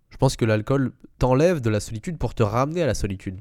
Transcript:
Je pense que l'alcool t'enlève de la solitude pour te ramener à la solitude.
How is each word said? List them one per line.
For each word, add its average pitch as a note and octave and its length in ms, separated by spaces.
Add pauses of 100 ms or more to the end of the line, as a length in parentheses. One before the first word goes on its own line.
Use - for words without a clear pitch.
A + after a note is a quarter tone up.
(100)
Je - 60
pense C3+ 180
que - 100
l'alcool A2+ 460 (300)
t'enlève C#3+ 400
de A2+ 100
la G#2+ 80
solitude A#2 400
pour - 160
te - 80
ramener C3+ 400
à D3+ 40
la A2+ 80
solitude. F#2+ 460